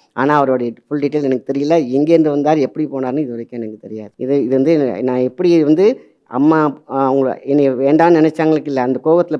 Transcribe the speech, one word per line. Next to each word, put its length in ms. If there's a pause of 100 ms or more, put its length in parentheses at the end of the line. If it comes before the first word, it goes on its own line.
(140)
ஆனா, 220
அவருடைய 360 (160)
ஃபுல் 120
டீட்டெயில் 240
எனக்கு 300
தெரியல. 200 (220)
எங்கேருந்து 340
வந்தார், 280
எப்படி 300
போனார்னு 300
இது 120
வரைக்கும் 320
எனக்கு 200
தெரியாது. 340
இது, 280
இது 120
வந்து 480
நான் 140
எப்படி 460
வந்து 360 (240)
அம்மா, 540 (120)
ஆ, 240
அவங்கள 300
என்னை 280
வேண்டாம்னு 500
நினைச்சாங்களுக்கு 460
இல்ல, 140
அந்த 220
கோவத்துல 360